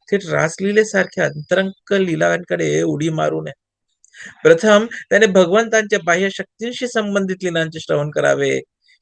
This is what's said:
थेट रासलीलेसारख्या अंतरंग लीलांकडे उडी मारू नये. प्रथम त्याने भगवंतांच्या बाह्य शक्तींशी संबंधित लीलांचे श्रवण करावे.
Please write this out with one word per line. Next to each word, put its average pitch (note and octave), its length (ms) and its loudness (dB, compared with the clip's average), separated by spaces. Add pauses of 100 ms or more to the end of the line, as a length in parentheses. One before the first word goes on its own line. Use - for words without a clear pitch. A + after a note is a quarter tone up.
(100)
थेट G3 160 -2
रासलीलेसारख्या F#3+ 960 0
अंतरंग F3+ 680 -4
लीलांकडे E3+ 920 0
उडी D#3 260 -2
मारू D#3 340 -2
नये. D3 100 -12 (880)
प्रथम G#3 440 6 (240)
त्याने G3+ 160 4
भगवंतांच्या G#3 800 2
बाह्य F3+ 260 0
शक्तींशी A#3 580 -10
संबंधित G3+ 540 -2
लीलांचे E3 380 -4
श्रवण D3+ 300 -2
करावे. C#3 500 0 (420)